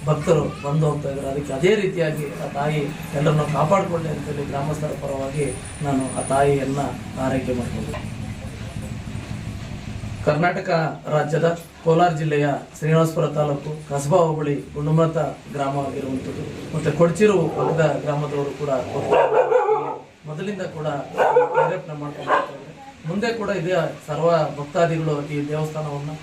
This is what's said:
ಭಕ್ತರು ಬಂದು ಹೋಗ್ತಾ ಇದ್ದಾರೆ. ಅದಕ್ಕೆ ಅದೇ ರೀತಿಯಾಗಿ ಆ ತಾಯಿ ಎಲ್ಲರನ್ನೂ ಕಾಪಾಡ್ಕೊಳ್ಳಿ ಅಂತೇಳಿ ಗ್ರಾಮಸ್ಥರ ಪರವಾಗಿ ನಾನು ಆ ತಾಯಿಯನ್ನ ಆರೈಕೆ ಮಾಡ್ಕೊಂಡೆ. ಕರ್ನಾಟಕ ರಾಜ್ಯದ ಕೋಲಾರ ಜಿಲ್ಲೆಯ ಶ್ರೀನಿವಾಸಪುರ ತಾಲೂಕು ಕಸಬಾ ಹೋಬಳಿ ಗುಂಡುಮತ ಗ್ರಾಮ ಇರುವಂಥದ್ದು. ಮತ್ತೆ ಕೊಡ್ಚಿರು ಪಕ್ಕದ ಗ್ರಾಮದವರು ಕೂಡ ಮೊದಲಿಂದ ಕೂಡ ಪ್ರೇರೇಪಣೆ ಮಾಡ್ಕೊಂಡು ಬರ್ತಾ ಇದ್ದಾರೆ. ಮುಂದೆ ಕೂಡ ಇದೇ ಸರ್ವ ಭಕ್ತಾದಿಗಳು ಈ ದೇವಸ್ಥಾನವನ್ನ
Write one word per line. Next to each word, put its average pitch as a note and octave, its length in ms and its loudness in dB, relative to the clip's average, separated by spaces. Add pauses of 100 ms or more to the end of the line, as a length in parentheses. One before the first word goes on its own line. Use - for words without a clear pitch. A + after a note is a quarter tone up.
ಭಕ್ತರು D3+ 400 4 (200)
ಬಂದು D#3 220 2
ಹೋಗ್ತಾ C#3+ 240 0
ಇದ್ದಾರೆ. C3+ 180 -4
ಅದಕ್ಕೆ C#3+ 240 -4
ಅದೇ F3+ 220 4
ರೀತಿಯಾಗಿ D#3 520 0 (160)
ಆ C#3+ 120 -6
ತಾಯಿ D3+ 280 0 (320)
ಎಲ್ಲರನ್ನೂ D3+ 380 2
ಕಾಪಾಡ್ಕೊಳ್ಳಿ E3+ 560 2
ಅಂತೇಳಿ D3 360 -4
ಗ್ರಾಮಸ್ಥರ D3 440 -2 (140)
ಪರವಾಗಿ C#3 440 -2 (360)
ನಾನು C3+ 220 2 (140)
ಆ - 100 -4
ತಾಯಿಯನ್ನ C#3 520 4 (400)
ಆರೈಕೆ C3 320 0
ಮಾಡ್ಕೊಂಡೆ. A#2 480 -2 (2250)
ಕರ್ನಾಟಕ E3+ 460 0 (360)
ರಾಜ್ಯದ D3+ 420 2 (360)
ಕೋಲಾರ E3 280 6
ಜಿಲ್ಲೆಯ D3 340 2 (320)
ಶ್ರೀನಿವಾಸಪುರ D#3 480 4
ತಾಲೂಕು D3 440 0 (180)
ಕಸಬಾ C#3+ 300 2
ಹೋಬಳಿ D3+ 360 2 (200)
ಗುಂಡುಮತ D#3 440 2 (340)
ಗ್ರಾಮ C#3 240 -2 (200)
ಇರುವಂಥದ್ದು. C3 460 -6 (280)
ಮತ್ತೆ D#3 200 0
ಕೊಡ್ಚಿರು E3+ 460 4 (120)
ಪಕ್ಕದ D3 520 2
ಗ್ರಾಮದವರು C#3+ 500 -2
ಕೂಡ C#3+ 200 -4 (1600)
ಮೊದಲಿಂದ F#3 360 -6
ಕೂಡ D#3 240 -6 (600)
ಪ್ರೇರೇಪಣೆ - 520 0
ಮಾಡ್ಕೊಂಡು - 320 -8
ಬರ್ತಾ - 240 2
ಇದ್ದಾರೆ. - 200 -16 (320)
ಮುಂದೆ G#3+ 260 -2
ಕೂಡ G#3 160 -4
ಇದೇ F#3 260 0 (320)
ಸರ್ವ D3+ 220 0 (280)
ಭಕ್ತಾದಿಗಳು D#3+ 600 0 (120)
ಈ C#3+ 200 -4
ದೇವಸ್ಥಾನವನ್ನ D3+ 600 -4 (120)